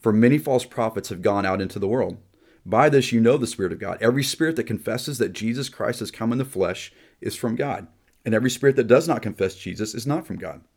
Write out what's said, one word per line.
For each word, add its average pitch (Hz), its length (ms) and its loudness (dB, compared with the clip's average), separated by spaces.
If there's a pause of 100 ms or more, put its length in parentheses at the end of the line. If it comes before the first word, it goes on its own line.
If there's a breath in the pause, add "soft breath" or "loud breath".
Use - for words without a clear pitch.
For 113 140 2
many 123 240 6
false 135 260 0
prophets 113 460 -4
have 90 100 -10
gone 101 240 0
out 95 160 0
into 95 180 -6
the 98 80 -2
world. 98 300 -2 (480 soft breath)
By 113 240 4
this 139 240 2
you 117 80 4
know 117 160 6
the 123 100 0
Spirit 90 260 -4
of 87 60 -10
God. 92 220 -8
Every 127 240 2
spirit 160 320 -2
that - 80 -2
confesses 117 540 -6
that 95 160 -2
Jesus 120 340 -4
Christ - 320 -6
has 104 100 -8
come 113 220 -4
in 127 60 -2
the 131 80 -2
flesh 92 440 -4 (300 soft breath)
is - 160 -6
from 117 200 -4
God. 135 300 -4 (380)
And 110 100 0
every 120 160 2
spirit 135 260 2
that 123 100 2
does 131 200 6
not 139 140 0
confess 95 360 -2
Jesus 104 380 -8
is 120 120 -6
not 151 200 -4
from 95 100 -10
God. 78 260 -12 (140)